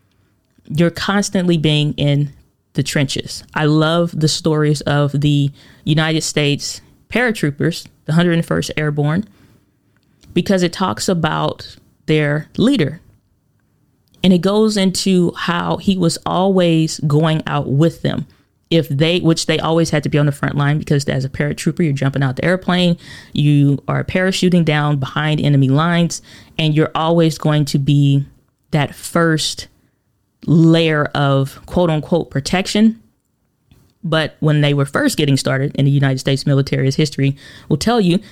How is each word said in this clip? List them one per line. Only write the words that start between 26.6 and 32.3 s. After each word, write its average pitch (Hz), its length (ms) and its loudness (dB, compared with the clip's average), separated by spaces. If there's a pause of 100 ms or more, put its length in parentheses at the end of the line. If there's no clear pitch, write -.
you're 156 220 0
always 160 420 0
going 151 280 0
to 147 120 -2
be 139 480 2 (460)
that 143 240 -2
first - 720 -2 (800)
layer 160 680 4
of 139 540 -2
quote 175 240 0
unquote 156 400 -2